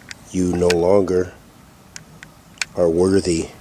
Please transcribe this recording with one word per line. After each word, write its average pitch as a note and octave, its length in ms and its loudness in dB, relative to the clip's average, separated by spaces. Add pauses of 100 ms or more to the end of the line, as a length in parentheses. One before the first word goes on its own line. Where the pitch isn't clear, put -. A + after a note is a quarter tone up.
(320)
you F#2 200 -2
no F2 160 0
longer F2+ 680 0 (1400)
are F2 140 2
worthy F2+ 580 0 (140)